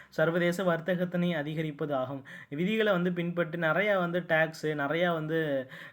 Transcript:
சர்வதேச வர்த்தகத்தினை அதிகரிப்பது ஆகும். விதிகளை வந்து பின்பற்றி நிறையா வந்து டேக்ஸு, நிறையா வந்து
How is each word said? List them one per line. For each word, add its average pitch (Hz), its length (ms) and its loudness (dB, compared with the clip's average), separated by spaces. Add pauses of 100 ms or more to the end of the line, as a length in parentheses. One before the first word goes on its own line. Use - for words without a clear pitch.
சர்வதேச 175 540 2
வர்த்தகத்தினை 175 720 0
அதிகரிப்பது 151 600 -2
ஆகும். 135 300 -4 (240)
விதிகளை 208 440 2
வந்து 180 180 2
பின்பற்றி 170 480 -2
நிறையா 185 380 2
வந்து 175 220 0
டேக்ஸு, 160 440 0
நிறையா 151 500 0
வந்து 156 560 -2 (240)